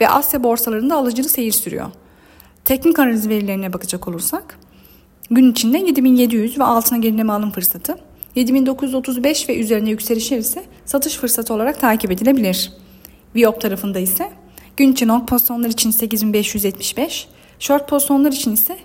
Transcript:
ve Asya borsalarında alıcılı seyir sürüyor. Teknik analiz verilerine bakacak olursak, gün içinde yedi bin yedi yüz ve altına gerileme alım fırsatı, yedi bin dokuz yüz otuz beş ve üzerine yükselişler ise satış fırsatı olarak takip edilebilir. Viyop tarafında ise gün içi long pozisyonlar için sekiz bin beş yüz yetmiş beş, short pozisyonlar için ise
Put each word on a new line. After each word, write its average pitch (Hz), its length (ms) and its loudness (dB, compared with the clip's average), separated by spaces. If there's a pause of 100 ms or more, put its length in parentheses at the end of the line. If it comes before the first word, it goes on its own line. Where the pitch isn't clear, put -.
ve 220 80 4
Asya 277 360 2
borsalarında 233 520 0
alıcılı 262 320 0
seyir 226 240 -2
sürüyor. - 340 -4 (760)
Teknik 269 340 2
analiz 226 300 2
verilerine 196 440 -2
bakacak 180 360 -8
olursak, 175 500 -8 (720)
gün 247 220 6
içinde 233 260 2
yedi 311 260 2
bin 254 120 6
yedi 233 200 4
yüz 233 220 -2
ve 269 60 2
altına 233 340 2
gerileme 220 340 0
alım 208 180 -2
fırsatı, 190 480 -6 (360)
yedi 254 200 2
bin 269 120 4
dokuz 269 220 -2
yüz 254 60 -6
otuz 254 300 -4
beş 302 240 0
ve 226 100 -2
üzerine 220 320 0
yükselişler 226 480 -2
ise 226 260 -6 (200)
satış 285 320 -4
fırsatı 233 380 -2
olarak 233 260 -2
takip 220 300 2
edilebilir. 208 640 0 (640)
Viyop 220 260 4
tarafında 196 380 -4
ise 190 320 -4 (460)
gün 269 160 6
içi 247 160 2
long 233 200 2
pozisyonlar 240 400 -2
için 226 220 0
sekiz 220 320 -2
bin 214 100 0
beş 208 220 0
yüz 202 100 -4
yetmiş - 320 -4
beş, - 320 -6 (300)
short 285 300 0
pozisyonlar 285 440 2
için 254 200 -2
ise 339 320 -2